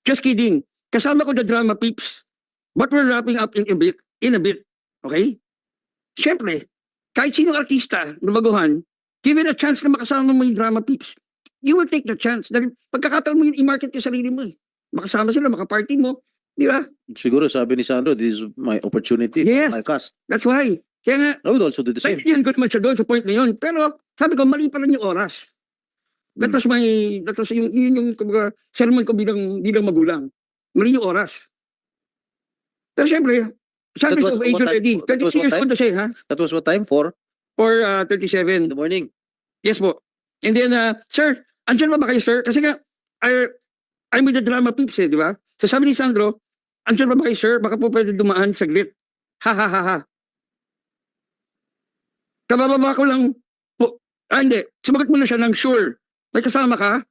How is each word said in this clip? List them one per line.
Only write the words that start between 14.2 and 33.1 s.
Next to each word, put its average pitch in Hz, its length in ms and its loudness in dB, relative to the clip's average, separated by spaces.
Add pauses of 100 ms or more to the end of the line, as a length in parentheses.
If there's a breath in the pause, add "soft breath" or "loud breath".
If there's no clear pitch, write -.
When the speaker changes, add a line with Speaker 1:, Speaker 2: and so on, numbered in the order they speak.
Speaker 1:
mo 254 160 -6
eh. 170 80 -12 (400)
Makasama 220 400 -2
sila, 277 160 2
makaparty 214 480 -2
mo. 254 240 0 (340)
Di 277 160 2
ba? 269 80 0 (400)
Speaker 2:
Siguro 135 320 2
sabi 123 240 0
ni 123 80 -4
Sandro, 131 320 0
"This 110 240 -2
is - 20 -10 (140)
my 120 240 -4
opportunity, 117 640 -2
Speaker 1:
Yes. 254 320 2
Speaker 2:
my 110 80 -6
cast." - 320 -6 (140)
Speaker 1:
That's 220 180 -2
why. 247 320 0 (240)
Kaya 262 160 2
nga, 294 120 2 (120)
Speaker 2:
I - 80 -4
would 247 100 4
also 143 220 -2
do 120 80 -2
the 117 80 -4
same. 202 160 0
Speaker 1:
naiintindihan 285 320 2
ko - 80 2
naman 247 160 0
siya 220 100 0
doon 247 140 2
sa 220 80 -2
point 240 240 0
na 202 80 -2
yun. 247 140 2 (100)
Pero 302 400 -2 (160)
sabi 311 240 0
ko, 269 80 4
mali 294 240 0
pa 285 80 -6
rin 277 160 2
yung 220 80 -6
oras. 190 480 -6 (880)
That 233 100 0
Speaker 3:
Hmm. 294 60 -2
Speaker 1:
was 240 100 0
my, 240 160 2 (460)
that 214 80 -6
was 220 160 -6
yung, 226 180 -2
yun 254 240 2
yung, 240 220 0
kumbaga, 208 400 -2 (160)
sermon 240 320 2
ko 220 80 -2
bilang, 202 500 -2
bilang 214 220 0
magulang. 160 480 0 (420)
Mali 233 220 2
yung 233 80 0
oras. 185 480 -4 (1400)
Pero 285 160 2